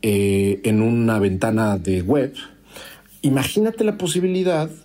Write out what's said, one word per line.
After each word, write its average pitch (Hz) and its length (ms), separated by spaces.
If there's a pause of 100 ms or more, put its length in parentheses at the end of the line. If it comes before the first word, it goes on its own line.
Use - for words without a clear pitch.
eh, 98 600
en 107 160
una 113 360
ventana 104 600
de 90 240
web. 127 320 (880)
Imagínate 214 640
la 208 120
posibilidad 180 720 (160)